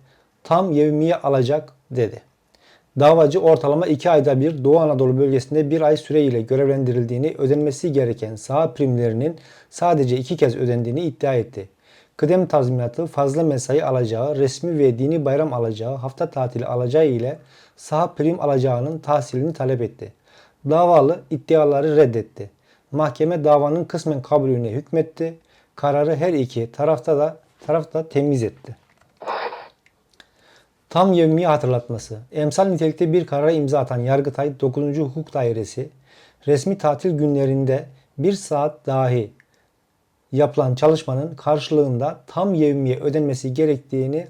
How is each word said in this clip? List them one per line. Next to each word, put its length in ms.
tam 280
yevmiye 440
alacak 560
dedi. 320
Davacı 400
ortalama 460
iki 240
ayda 300
bir 240
Doğu 140
Anadolu 400
bölgesinde 520
bir 100
ay 160
süreyle 460
görevlendirildiğini, 960
ödenmesi 540
gereken 440
saha 380
primlerinin 600
sadece 460
iki 200
kez 200
ödendiğini 440
iddia 340
etti. 340
Kıdem 300
tazminatı, 600
fazla 360
mesai 420
alacağı, 520
resmi 420
ve 200
dini 260
bayram 280
alacağı, 420
hafta 360
tatili 360
alacağı 400
ile 320
saha 380
prim 260
alacağının 580
tahsilini 540
talep 300
etti. 300
Davalı 500
iddiaları 640
reddetti. 540
Mahkeme 520
davanın 400
kısmen 380
kabulüne 480
hükmetti. 680
Kararı 400
her 160
iki 400
tarafta 460
da, 180
taraf 280
da 140
temiz 340
etti. 340
Tam 220
yevmiye 340
hatırlatması. 720
Emsal 320
nitelikte 480
bir 140
karara 240
imza 280
atan 200
Yargıtay 640
dokuzuncu 440
Hukuk 300
Dairesi, 540
resmi 320
tatil 320
günlerinde 760
bir 140
saat 540
dahi 440
yapılan 420
çalışmanın 600
karşılığında 920
tam 280
yevmiye 460
ödenmesi 540
gerektiğini 760